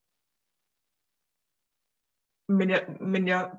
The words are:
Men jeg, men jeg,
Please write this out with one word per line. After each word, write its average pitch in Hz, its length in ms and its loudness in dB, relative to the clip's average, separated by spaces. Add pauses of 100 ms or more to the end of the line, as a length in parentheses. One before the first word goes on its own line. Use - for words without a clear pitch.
(2500)
Men 190 200 4
jeg, 180 320 -2
men 185 260 0
jeg, 180 320 0